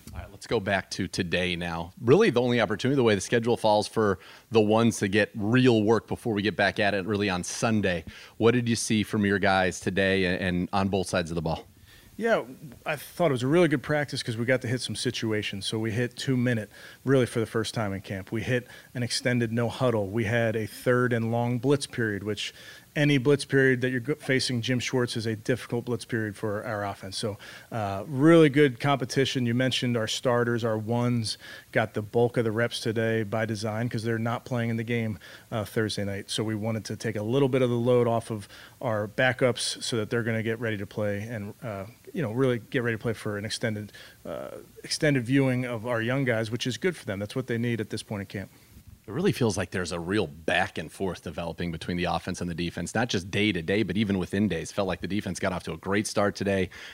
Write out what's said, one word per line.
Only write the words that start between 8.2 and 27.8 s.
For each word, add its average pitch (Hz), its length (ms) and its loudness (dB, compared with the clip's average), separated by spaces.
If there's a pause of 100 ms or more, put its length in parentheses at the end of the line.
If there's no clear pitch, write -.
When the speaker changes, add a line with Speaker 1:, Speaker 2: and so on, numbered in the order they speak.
Speaker 1:
What 117 180 6
did 123 120 0
you 117 80 2
see 107 280 2
from 107 200 0
your 101 140 4
guys 95 420 2
today 95 460 2
and, 90 160 0
and 90 320 0
on 98 140 2
both 95 220 0
sides 87 200 -2
of 82 60 -6
the 82 80 -2
ball? 80 240 -4 (480)
Speaker 2:
Yeah, 208 280 0 (420)
I 156 100 -2
thought 160 360 0
it - 0 -
was 123 100 0
a 127 60 0
really 170 200 6
good 139 140 0
practice 147 400 -2
'cause 117 160 -6
we 117 80 -2
got 123 160 2
to 127 60 -4
hit 123 140 -2
some - 140 -6
situations. 107 720 -4
So 113 140 -4
we 110 100 -2
hit 120 260 -2
two 131 220 -2
minute, 120 320 0 (340)
really 127 220 6
for 120 140 -2
the 110 80 0
first 110 260 -2
time 107 180 -2
in 98 100 -6
camp. 98 300 -8
We 110 120 -4
hit 120 240 -2 (260)
an 120 80 -6
extended 120 500 0
no 117 160 0
huddle. 113 380 0
We 107 200 -2
had 113 300 2
a 110 120 -2
third 123 440 2
and 113 200 0
long 120 260 0
blitz 135 300 2
period, 104 340 -2
which 104 320 -6 (420)
any 147 220 4
blitz 139 260 4
period 131 380 4
that 127 80 0
you're 127 100 -2
go-, 120 140 -4
facing 131 480 -2
Jim 123 180 0
Schwartz 123 380 0
is 107 80 -4
a 113 100 -2
difficult 117 500 -2
blitz 120 200 -4
period 110 300 -4
for 107 280 -4
our 104 220 -4
offense. 98 320 -10
So, 104 220 -6 (320)
uh, 101 340 -4